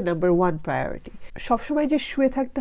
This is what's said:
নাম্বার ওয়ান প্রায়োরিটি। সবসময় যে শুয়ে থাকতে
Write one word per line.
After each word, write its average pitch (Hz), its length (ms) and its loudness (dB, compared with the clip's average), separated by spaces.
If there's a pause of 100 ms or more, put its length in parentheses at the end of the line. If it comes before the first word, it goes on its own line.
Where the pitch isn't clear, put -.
নাম্বার 170 300 2
ওয়ান 180 160 4 (120)
প্রায়োরিটি। - 460 -4 (360)
সবসময় 294 440 0
যে 302 60 4 (100)
শুয়ে 269 280 2
থাকতে 269 240 -4